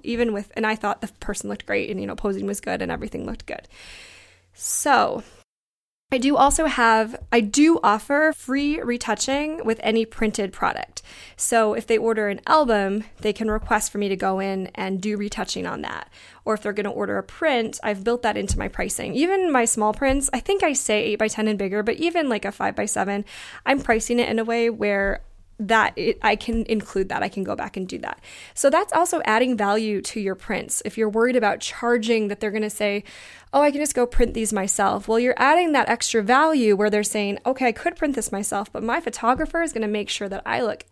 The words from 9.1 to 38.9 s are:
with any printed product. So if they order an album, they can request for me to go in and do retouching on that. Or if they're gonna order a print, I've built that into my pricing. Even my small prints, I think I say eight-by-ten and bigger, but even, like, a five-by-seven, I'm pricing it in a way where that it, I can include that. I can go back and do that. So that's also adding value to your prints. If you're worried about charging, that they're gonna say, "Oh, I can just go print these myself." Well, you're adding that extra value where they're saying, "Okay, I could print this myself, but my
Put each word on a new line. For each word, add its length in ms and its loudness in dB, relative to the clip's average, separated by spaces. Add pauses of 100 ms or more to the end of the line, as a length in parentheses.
with 180 0
any 240 2
printed 480 -2
product. 480 -4 (340)
So 380 2
if 120 -4
they 120 4
order 300 0
an 180 -4
album, 580 4 (160)
they 140 0
can 160 -2
request 420 0
for 60 -6
me 100 0
to 80 0
go 220 0
in 360 -4
and 280 -4
do 160 -2
retouching 480 -6
on 160 -6
that. 280 -8 (360)
Or 80 0
if 80 -4
they're 100 -4
gonna 180 -4
order 280 -4
a 40 -2
print, 600 -2
I've 220 -4
built 180 0
that 160 -2
into 200 -2
my 100 -4
pricing. 460 -6
Even 380 2
my 140 4
small 260 2
prints, 400 0
I 80 -2
think 220 0
I 100 2
say 320 0
eight-by-ten 420 -2
and 120 0
bigger, 240 0
but 140 0
even, 340 0
like, 160 -2
a 60 -4
five-by-seven, 720 -2 (400)
I'm 140 2
pricing 380 2
it 120 2
in 80 0
a 60 0
way 260 0
where 520 0 (380)
that 360 0
it, 260 -2
I 140 2
can 300 -4
include 420 -2
that. 140 -6
I 60 -2
can 140 -6
go 140 -6
back 200 -10
and 120 -8
do 100 -10
that. 220 -10 (340)
So 160 2
that's 220 2
also 320 2
adding 320 2
value 460 0
to 180 -8
your 160 -4
prints. 480 -6
If 120 -8
you're 120 2
worried 260 2
about 240 4
charging, 680 0
that 100 -4
they're 140 -2
gonna 180 -2
say, 320 -2 (500)
"Oh, 100 6
I 100 6
can 80 -2
just 140 -2
go 120 4
print 280 4
these 180 -2
myself." 560 0
Well, 100 2
you're 180 2
adding 360 4
that 160 4
extra 340 0
value 540 4
where 140 4
they're 120 2
saying, 420 -2
"Okay, 220 0
I 60 4
could 240 -4
print 180 0
this 160 -4
myself, 420 -4
but 120 -6
my 160 0